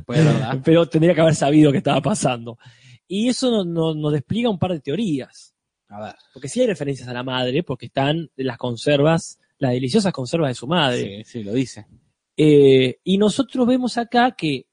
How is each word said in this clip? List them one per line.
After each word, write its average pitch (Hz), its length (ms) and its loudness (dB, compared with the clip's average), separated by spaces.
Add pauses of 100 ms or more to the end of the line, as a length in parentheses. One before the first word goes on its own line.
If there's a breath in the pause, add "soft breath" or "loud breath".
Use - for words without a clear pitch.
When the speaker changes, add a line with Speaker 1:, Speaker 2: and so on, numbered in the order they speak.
Speaker 1:
pues 123 140 -2
es 160 60 6
verdad. 139 360 0
Speaker 2:
<laughs> 135 40 -16
pero 165 240 4
tendría 165 260 2
que 151 60 0
haber 160 160 4
sabido 151 340 4
qué 135 80 0
estaba - 240 0
pasando. 120 560 -4 (480 soft breath)
Y 208 220 -2
eso 254 200 -2
no-, 220 160 0
no-, 165 300 -2
nos 151 180 -2
despliega 208 380 -2
un 190 80 -4
par 185 140 -2
de 160 80 -6
teorías. 147 720 -6 (320)
Speaker 1:
A 104 140 -18
ver. 104 140 -14 (180)
Speaker 2:
Porque 135 160 -14
sí 240 120 -4
hay 254 60 4
referencias 139 420 -6
a 123 40 -10
la 123 100 -6
madre, 127 400 -2
porque 123 240 -8
están 143 480 -4
las 131 240 -6
conservas, 147 800 -2 (200)
las 131 120 -2
deliciosas 131 420 0
conservas 135 380 -4
de 120 60 -6
su 120 100 -14
madre. 123 580 -2
Speaker 1:
Sí, - 140 -12
sí, 107 60 -8
lo 98 80 -8
dice. 120 340 -4 (500)
Speaker 2:
Eh, 139 680 6
y 190 120 0
nosotros 214 480 0
vemos 254 320 0
acá 240 360 0
que 143 400 -6